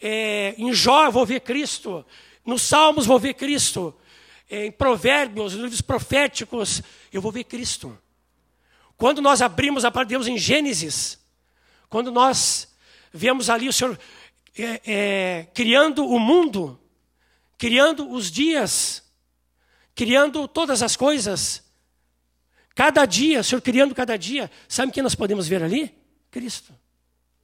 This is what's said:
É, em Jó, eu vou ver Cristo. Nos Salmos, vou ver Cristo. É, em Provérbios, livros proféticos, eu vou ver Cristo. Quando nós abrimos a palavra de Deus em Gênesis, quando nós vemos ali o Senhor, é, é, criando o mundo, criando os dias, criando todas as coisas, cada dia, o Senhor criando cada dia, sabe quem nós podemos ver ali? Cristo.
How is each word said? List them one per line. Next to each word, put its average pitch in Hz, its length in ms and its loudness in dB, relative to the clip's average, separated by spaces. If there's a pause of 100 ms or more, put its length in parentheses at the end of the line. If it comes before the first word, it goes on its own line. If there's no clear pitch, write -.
É, 214 560 -4
em 240 160 -2
Jó, 277 320 6
eu 269 60 2
vou 240 140 4
ver 240 140 -2
Cristo. 233 680 -6 (400)
Nos 240 180 -2
Salmos, 302 420 4
vou 254 120 6
ver 247 160 0
Cristo. 254 600 -4 (540)
É, 208 160 -8
em 214 60 -8
Provérbios, 226 840 0
livros 233 280 -6
proféticos, 254 1040 -2 (280)
eu 196 100 -6
vou 208 100 -6
ver 233 140 -8
Cristo. 156 520 -10 (1000)
Quando 277 240 0
nós 277 200 4
abrimos 240 440 0
a 240 60 2
palavra 247 160 -2
de 220 80 -4
Deus 254 120 -2
em 247 100 -4
Gênesis, 190 800 -2 (720)
quando 247 220 -4
nós - 560 2 (460)
vemos 226 360 0
ali 233 200 0
o - 40 -4
Senhor, 254 240 -2 (600)
é, 226 280 -8
é, 196 680 -2
criando 269 520 2
o 240 140 2
mundo, 220 600 2 (800)
criando 277 540 2
os 226 180 -6
dias, 262 760 -2 (920)
criando 277 520 0
todas 277 360 -2
as 220 140 -2
coisas, 196 640 -2 (1120)
cada 294 300 4
dia, 254 340 2
o 202 40 -2
Senhor 254 180 -2
criando 262 340 2
cada 240 220 -4
dia, 202 340 -6 (160)
sabe 262 240 -2
quem 277 100 -4
nós 254 140 0
podemos 202 320 -2
ver 175 160 -2
ali? 233 320 -4 (340)
Cristo. - 440 -14 (720)